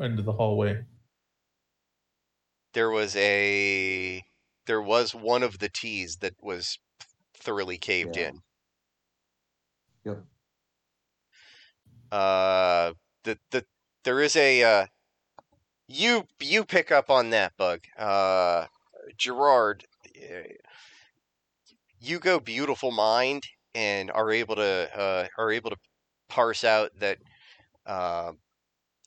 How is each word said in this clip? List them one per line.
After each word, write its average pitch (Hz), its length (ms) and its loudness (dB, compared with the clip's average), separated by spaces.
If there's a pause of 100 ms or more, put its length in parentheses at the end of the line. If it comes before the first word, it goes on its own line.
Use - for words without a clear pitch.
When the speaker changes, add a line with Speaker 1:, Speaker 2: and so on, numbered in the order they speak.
Speaker 1:
end 117 160 -4
of 101 60 -6
the 107 80 -2
hallway. 107 520 0 (1900)
Speaker 2:
There 113 180 0
was 107 260 -2
a, 98 1080 0 (420)
there 110 160 -2
was 110 320 0
one 120 280 -2
of 107 160 -4
the 101 100 -6
T's 95 540 -10
that 95 180 -6
was 90 380 -10 (560)
thoroughly 95 440 -8
caved 85 380 -2
Speaker 3:
Yeah. 85 120 -4
Speaker 2:
in. 69 100 -14 (1700)
Speaker 3:
Yep. 101 200 -10 (1900)
Speaker 2:
Uh, 92 840 2 (320)
the, 110 140 -6 (120)
the, 127 140 -4 (400)
there 131 180 0
is 147 140 2
a, 135 260 6
uh, 107 240 6 (1000)
you, 196 380 0 (160)
you 185 240 0
pick 175 260 0
up 143 200 4
on 123 200 4
that, 101 280 2
Bug. 90 220 0 (180)
Uh, 95 680 2 (520)
Gerard, 123 680 2 (340)
uh, 87 220 -16 (1600)
you 151 180 -8
go 175 220 2
beautiful 127 520 -4
mind 120 500 2 (320)
and 101 360 -2
are 110 200 0
able 110 260 0
to, 95 320 0 (100)
uh, 95 380 -2
are 110 160 -2
able 113 180 -6
to 101 60 -10 (540)
parse 117 340 0
out 110 340 4
that, 101 200 -2 (680)
uh, 85 460 -6 (760)